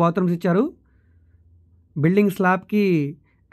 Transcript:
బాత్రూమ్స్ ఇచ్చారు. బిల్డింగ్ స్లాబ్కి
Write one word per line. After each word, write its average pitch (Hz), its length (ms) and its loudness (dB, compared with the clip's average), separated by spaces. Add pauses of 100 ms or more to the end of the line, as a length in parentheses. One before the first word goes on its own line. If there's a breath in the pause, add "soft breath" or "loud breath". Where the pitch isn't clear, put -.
బాత్రూమ్స్ 175 340 0
ఇచ్చారు. 175 260 0 (1400)
బిల్డింగ్ 190 320 2
స్లాబ్కి 190 480 0 (680)